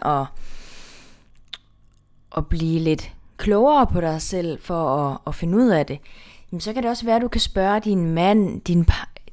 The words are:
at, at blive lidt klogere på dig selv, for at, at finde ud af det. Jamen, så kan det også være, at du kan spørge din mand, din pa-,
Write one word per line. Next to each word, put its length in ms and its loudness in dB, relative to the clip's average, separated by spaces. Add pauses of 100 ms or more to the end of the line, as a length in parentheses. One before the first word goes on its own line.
at, 220 0 (2000)
at 100 -2
blive 340 0
lidt 320 -2 (240)
klogere 500 4
på 140 0
dig 220 -2
selv, 380 -4
for 360 -2
at, 300 -2
at 80 -6
finde 240 0
ud 100 4
af 180 4
det. 120 -10 (540)
Jamen, 80 -8
så 120 -8
kan 100 -4
det 80 -2
også 140 -6
være, 120 2
at 60 0
du 60 -2
kan 120 0
spørge 400 0
din 300 0
mand, 500 2
din 300 2
pa-, 160 -2 (260)